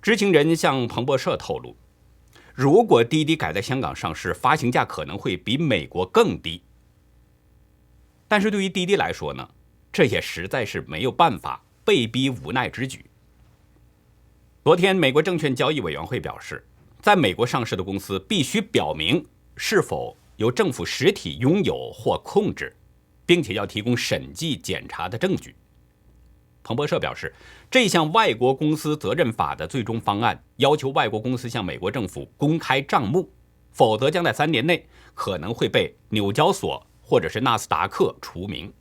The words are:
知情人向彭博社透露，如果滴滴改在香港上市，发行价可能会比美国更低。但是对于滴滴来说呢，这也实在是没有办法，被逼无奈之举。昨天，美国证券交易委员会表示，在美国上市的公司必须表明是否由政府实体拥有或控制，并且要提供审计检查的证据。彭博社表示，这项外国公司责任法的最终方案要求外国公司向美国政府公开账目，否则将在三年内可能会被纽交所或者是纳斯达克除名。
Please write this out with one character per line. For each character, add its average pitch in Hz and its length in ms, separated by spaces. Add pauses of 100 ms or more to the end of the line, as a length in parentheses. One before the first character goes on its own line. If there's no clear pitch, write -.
知 220 160
情 202 160
人 160 240
向 135 320
彭 120 160
博 139 120
社 131 200
透 - 220
露， 62 180 (760)
如 147 300
果 127 200
滴 156 200
滴 156 120
改 80 160
在 95 80
香 127 200
港 73 140
上 82 200
市， 90 180
发 127 240
行 123 160
价 139 120
可 80 200
能 78 120
会 101 200
比 110 200
美 123 300
国 90 200
更 185 340
低。 85 220 (1600)
但 214 140
是 208 100
对 196 140
于 190 40
滴 180 180
滴 196 100
来 85 160
说 71 220
呢， 65 140 (440)
这 185 120
也 98 160
实 82 260
在 120 180
是 - 180
没 78 200
有 127 80
办 151 260
法， 67 280 (200)
被 151 220
逼 127 240
无 117 220
奈 127 160
之 - 180
举。 - 180 (1600)
昨 156 140
天， 190 180
美 160 160
国 139 120
证 180 140
券 147 180
交 135 180
易 147 80
委 85 100
员 71 140
会 107 160
表 73 180
示， - 260 (360)
在 208 160
美 131 180
国 113 100
上 120 220
市 - 80
的 95 80
公 95 160
司 95 300
必 196 140
须 202 180
表 78 340
明 85 320 (300)
是 - 260
否 60 340 (200)
由 110 140
政 156 220
府 135 120
实 139 260
体 82 280
拥 165 260
有 64 280
或 - 260
控 - 360
制， - 220 (500)
并 170 160
且 95 120
要 101 120
提 107 160
供 120 140
审 67 360
计 113 240
检 85 300
查 - 220
的 113 100
证 190 160
据。 - 220 (1040)
彭 113 140
博 143 100
社 160 140
表 65 120
示， - 220 (340)
这 247 200
项 160 240
外 208 200
国 123 220
公 151 220
司 151 200
责 107 160
任 131 200
法 76 240
的 78 100
最 127 160
终 113 180
方 101 200
案 110 200 (180)
要 139 180
求 135 140
外 143 180
国 107 100
公 123 180
司 120 120
向 117 160
美 78 120
国 87 140
政 117 160
府 - 300
公 151 200
开 143 240
账 143 280
目， 160 200 (440)
否 113 240
则 131 120
将 170 140
在 147 100
三 147 160
年 160 160
内 165 220 (280)
可 - 240
能 85 140
会 120 160
被 98 280 (140)
纽 101 220
交 156 200
所 78 340 (140)
或 - 180
者 85 100
是 107 120
纳 120 160
斯 - 120
达 85 200
克 - 320
除 - 260
名。 80 340